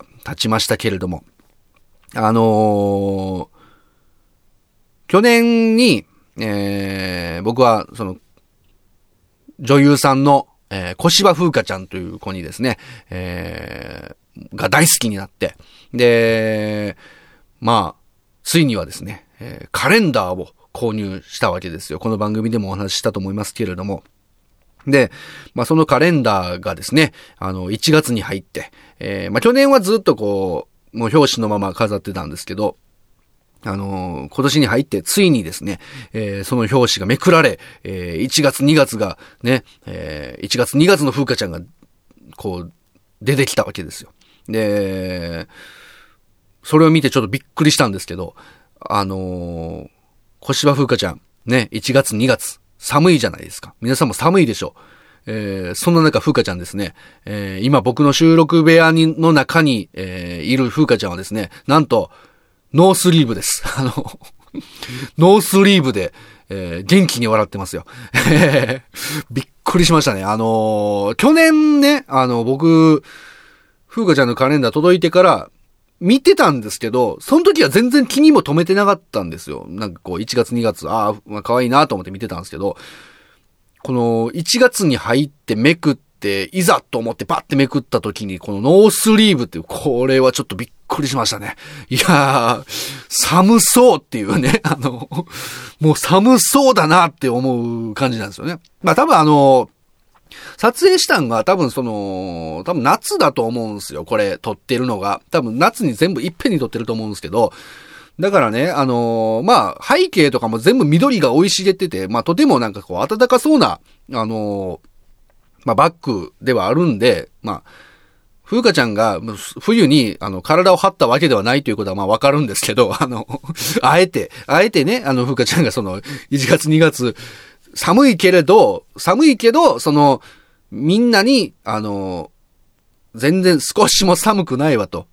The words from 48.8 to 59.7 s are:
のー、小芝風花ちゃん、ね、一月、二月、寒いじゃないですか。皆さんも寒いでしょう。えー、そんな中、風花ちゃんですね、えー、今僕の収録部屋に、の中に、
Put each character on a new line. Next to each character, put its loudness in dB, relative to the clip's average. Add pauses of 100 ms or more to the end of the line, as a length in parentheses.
の -6
ー、 -10 (500)
小 -6
芝 2
風 0
花 0
ち -4
ゃ -4
ん、 -16 (240)
ね、 0
一 -6
月、 0
二 0
月、 -4 (180)
寒 2
い 2
じ -2
ゃ -4
な -10
い -18
で -18
す -18
か。 -20
皆 -2
さ 0
ん -2
も -6
寒 2
い 4
で -4
し -10
ょ -10
う。 -20 (480)
え -8
ー、 -8
そ -2
ん 2
な 4
中、 2
風 0
花 0
ち -4
ゃ -6
ん -12
で -12
す -16
ね、 -8 (300)
え -10
ー、 -2
今 4
僕 0
の 4
収 4
録 2
部 4
屋 6
に、 0
の 4
中 2
に、 0